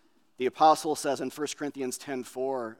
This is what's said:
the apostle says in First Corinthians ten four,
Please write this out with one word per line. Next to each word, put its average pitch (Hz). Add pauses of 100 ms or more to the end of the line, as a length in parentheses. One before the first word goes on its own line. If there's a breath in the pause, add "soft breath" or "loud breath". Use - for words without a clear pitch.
(360 soft breath)
the 127
apostle 156
says 135
in 131
First 147
Corinthians 139
ten 127
four, 127